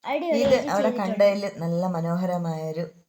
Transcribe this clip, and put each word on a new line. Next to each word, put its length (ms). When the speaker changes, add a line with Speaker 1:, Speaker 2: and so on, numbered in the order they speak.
Speaker 1:
അടിപൊളി 300
Speaker 2:
ഇത് 140
Speaker 1:
ആയിട്ട് 180
Speaker 2:
അവിടെ 180
Speaker 1:
ചെയ്തിട്ടുണ്ട്. 340
Speaker 2:
കണ്ടതിൽ 200
നല്ല 220
മനോഹരമായൊരു 920